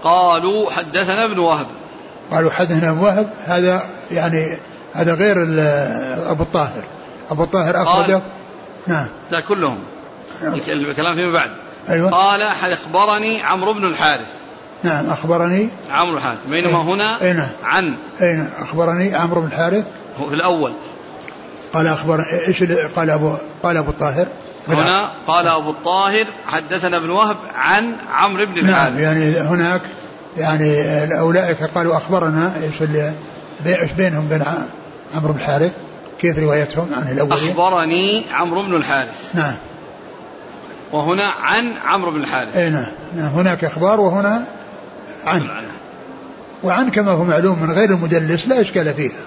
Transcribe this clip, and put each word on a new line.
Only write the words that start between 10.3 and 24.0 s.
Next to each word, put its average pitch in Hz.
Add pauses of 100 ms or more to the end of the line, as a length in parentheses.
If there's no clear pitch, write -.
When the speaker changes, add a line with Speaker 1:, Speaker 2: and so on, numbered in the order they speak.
Speaker 2:
نعم. 156
Speaker 1:
الك-، 143
الكلام 151
فيما 175
بعد. 147 (400)
Speaker 2:
أيوة. 170
Speaker 1:
قال: 196 (320)
"أخبرني 208
عمرو 185
بن 202
الحارث". 151 (560)
Speaker 2:
نعم، 156
أخبرني 170 (220)
Speaker 1:
عمرو 165
بن 156
الحارث، 123 (100)
بينما 170
Speaker 2:
أي. 165
Speaker 1:
هنا 202
Speaker 2:
أي 180
نعم. 151 (140)
Speaker 1:
عن. 147 (240)
Speaker 2:
أي 175
نعم، 156 (120)
أخبرني 170
عمرو 170
بن 160
الحارث. 175 (320)
Speaker 1:
هو 143
في 143
الأول. 160 (1000)
Speaker 2:
قال: 160
"أخبر"، 156 (220)
إيش 185
اللي 165
قال 156
أبو، 151 (300)
قال 175
أبو 147
الطاهر؟ 151 (400)